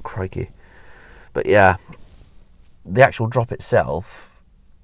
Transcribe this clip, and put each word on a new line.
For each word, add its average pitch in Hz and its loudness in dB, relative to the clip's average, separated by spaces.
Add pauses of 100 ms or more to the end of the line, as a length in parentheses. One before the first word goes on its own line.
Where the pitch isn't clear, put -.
crikey. 92 -10 (840)
But - -6
yeah, 95 4 (1080)
the 101 2
actual 113 2
drop 120 -2
itself - -4 (420)